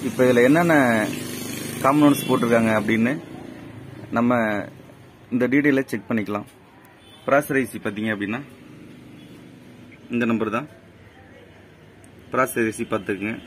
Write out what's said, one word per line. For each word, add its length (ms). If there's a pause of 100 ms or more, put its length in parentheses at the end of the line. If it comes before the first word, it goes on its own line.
இப்ப 180
இதுல 220
என்னென்ன 260 (1080)
காம்பனன்ட்ஸ் 440
போட்டிருக்காங்க 520
அப்படின்னு 340 (1040)
நம்ம 220 (920)
இந்த 200
டீடெயிலை 300 (100)
செக் 180
பண்ணிக்கலாம். 360 (800)
ப்ராசஸர் 380
ஐ 100
சி 140
பாத்தீங்க 280
அப்படின்னா, 260 (1700)
இந்த 160
நம்பர் 280
தான் 120 (1600)
ப்ராசஸர் 380
ஐ 80
சி 60 (100)
பார்த்துக்குங்க. 400 (120)